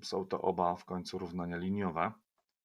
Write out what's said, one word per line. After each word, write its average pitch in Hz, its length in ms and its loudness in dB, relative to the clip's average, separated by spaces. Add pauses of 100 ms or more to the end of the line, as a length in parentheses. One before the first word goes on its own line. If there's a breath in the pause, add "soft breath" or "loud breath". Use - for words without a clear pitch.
są 95 240 0
to 95 160 -2
oba 87 340 4
w - 80 -16
końcu 92 340 -4
równania 87 380 -2
liniowe. 92 560 0 (520)